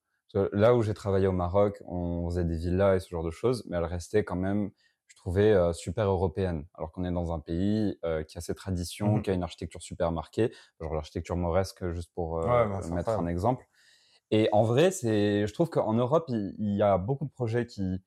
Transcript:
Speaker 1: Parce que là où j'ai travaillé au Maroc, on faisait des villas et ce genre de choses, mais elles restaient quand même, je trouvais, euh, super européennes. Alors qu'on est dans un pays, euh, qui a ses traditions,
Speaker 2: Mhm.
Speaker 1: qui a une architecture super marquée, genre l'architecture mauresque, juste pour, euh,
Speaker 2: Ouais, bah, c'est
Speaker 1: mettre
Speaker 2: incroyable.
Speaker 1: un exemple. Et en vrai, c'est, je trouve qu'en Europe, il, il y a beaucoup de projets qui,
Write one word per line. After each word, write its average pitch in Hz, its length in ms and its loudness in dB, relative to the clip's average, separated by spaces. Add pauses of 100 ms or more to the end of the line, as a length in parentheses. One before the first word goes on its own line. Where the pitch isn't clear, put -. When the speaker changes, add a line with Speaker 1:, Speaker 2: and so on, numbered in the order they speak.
(320)
Speaker 1:
Parce 98 180 2
que 101 60 -4
là 110 180 6
où 120 80 4
j'ai 104 120 0
travaillé 95 320 2
au 95 60 4
Maroc, 95 540 2
on 85 420 -4
faisait 87 160 0
des 82 140 0
villas 92 380 4
et 92 40 0
ce - 80 -12
genre 82 160 -6
de 82 60 -4
choses, 117 380 -2
mais 87 100 -4
elles 85 60 0
restaient 87 400 -2
quand 90 120 -6
même, 98 340 -2 (360)
je - 100 -20
trouvais, 101 360 4
euh, 87 200 4
super 95 340 -4
européennes. 90 680 0
Alors 80 180 -10
qu'on 90 120 -6
est 90 80 -2
dans 85 200 -2
un 82 80 -4
pays, 98 640 0
euh, 80 200 -2
qui - 120 -18
a 87 40 -10
ses 87 140 -6
traditions, 98 600 -2
Speaker 2:
Mhm. 104 60 0
Speaker 1:
qui 104 80 -2
a - 20 2
une 90 120 -2
architecture 85 360 -10
super 85 320 -4
marquée, 82 400 -2 (280)
genre 78 120 -8
l'architecture 82 440 -6
mauresque, 90 560 -2
juste 85 220 -10
pour, 82 260 -4
euh, - 20 -2 (220)
Speaker 2:
Ouais, 107 40 -2
bah, 98 140 -4
c'est 80 80 -8
Speaker 1:
mettre 85 80 -4 (120)
Speaker 2:
incroyable. 98 160 -2
Speaker 1:
un 87 40 -2
exemple. 101 360 -2 (680)
Et 107 200 4
en 107 120 6
vrai, 135 260 4
c'est, 104 560 2
je 104 80 -6
trouve 170 160 0
qu'en 110 240 0
Europe, 127 340 2
il, 104 300 -4
il 104 180 -2
y 104 60 4
a 98 160 6
beaucoup 131 260 -4
de 135 60 -6
projets 120 340 -2
qui, 95 420 -4